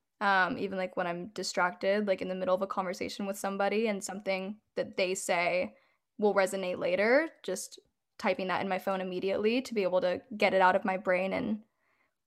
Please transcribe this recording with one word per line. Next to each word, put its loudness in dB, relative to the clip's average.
Um, 2
even, -4
like, -4
when 0
I'm -6
distracted, 0
like, 2
in -6
the -4
middle 0
of 0
a -2
conversation -6
with -6
somebody 0
and -4
something -4
that -4
they 0
say 0
will 2
resonate 0
later, 4
just -8
typing -2
that 0
in -2
my 0
phone -2
immediately 0
to -8
be 0
able 2
to 0
get 4
it 6
out 6
of 0
my 0
brain 0
and -2